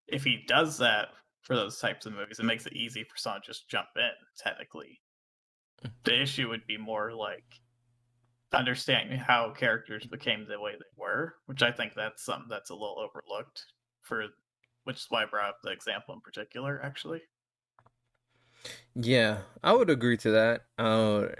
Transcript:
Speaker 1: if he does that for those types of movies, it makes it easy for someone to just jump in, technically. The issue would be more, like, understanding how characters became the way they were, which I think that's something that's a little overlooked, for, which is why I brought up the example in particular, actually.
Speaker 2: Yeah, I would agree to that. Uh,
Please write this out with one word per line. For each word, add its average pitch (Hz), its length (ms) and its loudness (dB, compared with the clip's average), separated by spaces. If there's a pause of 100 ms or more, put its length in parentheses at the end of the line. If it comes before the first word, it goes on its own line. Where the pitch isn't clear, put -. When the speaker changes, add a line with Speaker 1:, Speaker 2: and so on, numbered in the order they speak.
Speaker 1:
if 139 160 -4
he 120 240 -6
does 151 300 2
that 110 320 2 (320)
for 131 140 0
those 104 220 -2
types 101 280 -4
of 107 60 -10
movies, 104 280 -10
it 113 40 0
makes 113 220 0
it - 80 -10
easy 113 300 -8
for - 120 -18
someone 104 260 -6
to - 60 -20
just - 200 -16
jump 104 280 -4
in, 117 140 0 (260)
technically. - 640 -10 (1040)
The 120 180 2
issue 135 260 -2
would 113 180 -6
be 107 100 -6
more, 107 360 -4
like, 104 480 -10 (920)
understanding 127 680 0
how 120 320 4
characters 113 560 -2
became 110 400 -4
the 104 140 -8
way 104 160 -6
they - 80 -20 (120)
were, 110 400 -4 (100)
which 135 160 -2
I 120 100 4
think 113 220 -6
that's 110 300 -8
something 113 240 -6
that's 104 220 -10
a 131 40 -12
little 101 260 -10
overlooked, 98 640 -10 (380)
for, 110 260 -4 (560)
which 127 140 -6
is - 100 -12
why 113 140 2
I 107 40 2
brought 104 220 0
up 101 140 -8
the 98 80 -6
example 101 440 -6
in - 60 -16
particular, 123 640 -8
actually. 156 380 -8 (1700)
Speaker 2:
Yeah, 113 480 4 (200)
I 180 100 6
would 226 180 6
agree 120 280 4
to 113 140 2
that. 113 340 6 (120)
Uh, 110 500 4 (100)